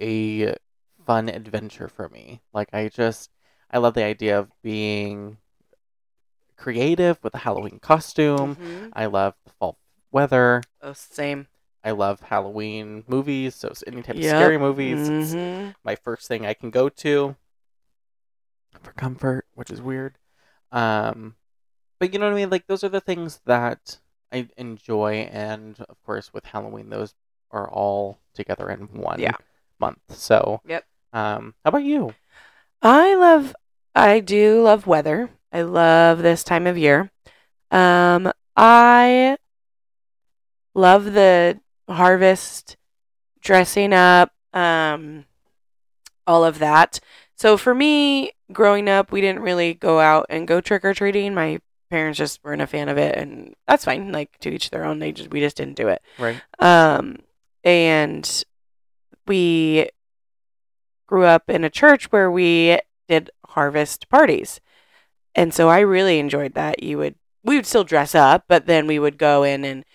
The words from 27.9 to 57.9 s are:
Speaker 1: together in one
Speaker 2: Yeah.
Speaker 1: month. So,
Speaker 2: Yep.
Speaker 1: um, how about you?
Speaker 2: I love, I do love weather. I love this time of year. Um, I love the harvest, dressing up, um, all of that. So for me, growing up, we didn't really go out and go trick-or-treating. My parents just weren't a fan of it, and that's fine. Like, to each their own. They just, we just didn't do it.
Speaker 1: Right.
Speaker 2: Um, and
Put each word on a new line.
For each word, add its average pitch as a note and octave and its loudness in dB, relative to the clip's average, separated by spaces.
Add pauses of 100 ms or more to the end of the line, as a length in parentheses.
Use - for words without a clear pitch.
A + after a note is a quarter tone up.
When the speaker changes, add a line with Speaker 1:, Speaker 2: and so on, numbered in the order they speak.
Speaker 1:
together F#2+ -10
in G2+ -12 (200)
one E2+ -8
Speaker 2:
Yeah. - -4 (420)
Speaker 1:
month. - -8
So, - -2
Speaker 2:
Yep. E3 -10 (280)
Speaker 1:
um, A2 -8 (100)
how D3+ 0
about C#4 -2
you? C#4 -4 (680)
Speaker 2:
I D#4 6
love, E4 4 (400)
I G#3 4
do G#3 2
love G#3 2
weather. D#3 -2 (220)
I F3 -4
love E3+ 4
this E3+ 0
time F3 -2
of F3+ -2
year. D#3 0 (580)
Um, F3+ 2 (240)
I B3 6 (1400)
love G3 4
the F#3 4 (280)
harvest, F#3 2 (640)
dressing G3 2
up, F3+ 6 (200)
um, D#3 -4 (1000)
all E3 4
of D#3 0
that. D3+ 4 (380)
So G#3+ 4
for B3 0
me, C#4+ 0 (200)
growing G3+ 2
up, G3 0
we G3 -4
didn't F#3+ -2
really F3 -2
go D#3+ 0
out D#3 4
and E3 -8
go E3+ 0
trick-or-treating. G3+ -2
My E3 -4 (280)
parents D#3 -4
just D3+ -8
weren't D3 -10
a C#3+ -4
fan D3 -8
of C#3+ -4
it, D3 -2
and C#3 -14 (140)
that's - 0
fine. F#3+ -6
Like, D3+ -10
to D3+ -10
each - -10
their - -10
own. D#3 -8
They D#3 -10
just, - -20
we D3+ -8
just D3 -4
didn't C#3 -12
do A#2 -6
it. F#2 -2 (160)
Speaker 1:
Right. A#2+ -6 (160)
Speaker 2:
Um, E3 4 (420)
and D#3+ 0 (840)